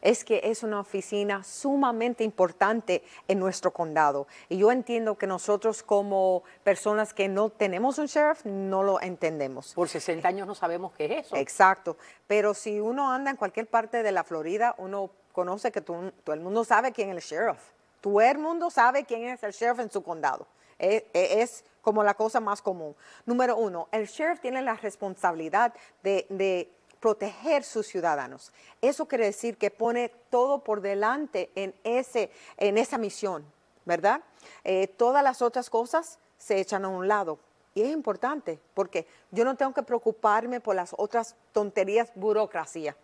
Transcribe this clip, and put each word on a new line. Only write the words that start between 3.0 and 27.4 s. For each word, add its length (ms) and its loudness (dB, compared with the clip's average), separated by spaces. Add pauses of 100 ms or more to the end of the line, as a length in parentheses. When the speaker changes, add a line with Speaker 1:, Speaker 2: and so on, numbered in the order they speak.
Speaker 1:
en 100 4
nuestro 320 0
condado. 560 2 (220)
Y 80 -2
yo 160 6
entiendo 460 0
que 80 -4
nosotros 560 -2
como 600 2 (220)
personas 480 2
que 160 0
no 220 0
tenemos 480 0
un 80 -2
sheriff, 400 2
no 360 -2
lo 200 2
entendemos. 720 -6
Speaker 2:
Por 160 0
sesenta 380 -2
años 180 -4
no 80 -8
sabemos 420 -4
qué 80 -4
es 220 -4
eso. 100 -6
Speaker 1:
Exacto. 640 4 (280)
Pero 280 2
si 260 -6
uno 320 0
anda 180 -2
en 60 -4
cualquier 300 -4
parte 360 0
de 80 2
la 140 0
Florida, 540 -2
uno 320 -6 (220)
conoce 380 -2
que 120 -6
tú, 300 -8 (120)
todo 100 -4
el 60 -8
mundo 240 -2
sabe 280 2
quién 180 -4
es 60 -8
el 60 -10
sheriff. 380 -2 (400)
Todo 220 4
el 160 6
mundo 320 -2
sabe 340 4
quién 200 -6
es 180 -10
el 100 -6
sheriff 280 0
en 100 -6
su 120 -4
condado. 440 -4 (320)
Es, 240 2 (100)
es 520 0 (180)
como 220 2
la 100 4
cosa 240 0
más 240 -4
común. 320 -6 (300)
Número 320 0
uno, 340 -4
el 160 -2
sheriff 340 -4
tiene 220 -6
la 120 -2
responsabilidad 1000 -2 (300)
de, 260 0
de 420 -2 (300)
proteger 640 0